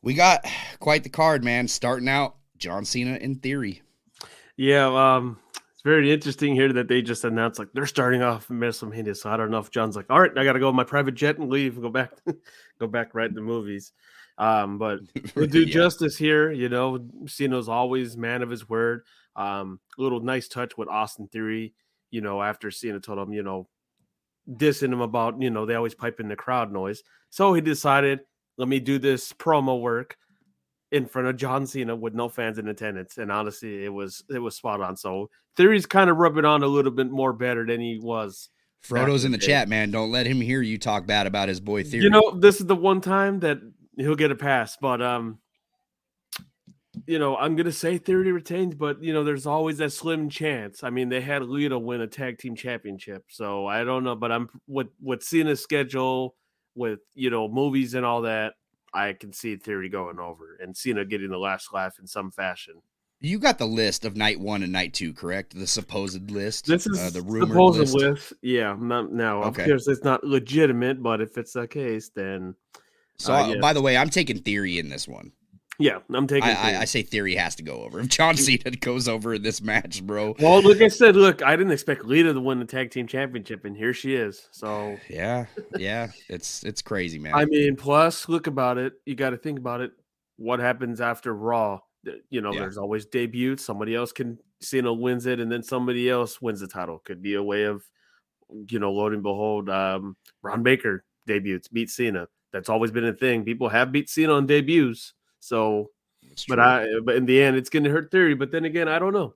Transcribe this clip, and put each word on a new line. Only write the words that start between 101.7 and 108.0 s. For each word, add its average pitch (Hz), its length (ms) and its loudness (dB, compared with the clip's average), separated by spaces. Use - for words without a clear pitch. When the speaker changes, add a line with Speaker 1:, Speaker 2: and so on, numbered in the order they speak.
Speaker 2:
Cena. 101 320 -4
That's 95 160 -8
always 113 220 2
been 117 140 -2
a 113 80 0
thing. 117 320 0
People 117 240 -2
have 127 220 2
beat 143 180 -2
Cena 156 240 4
on 143 120 4
debuts. 143 680 2
So, 110 460 0
Speaker 1:
It's - 240 -16
Speaker 2:
but 131 100 0
Speaker 1:
true. 120 80 8
Speaker 2:
I, 123 240 6
but 120 120 2
in 127 100 2
the 131 160 8
end, 135 140 6
it's 127 160 -2
gonna 147 180 2
hurt 156 220 0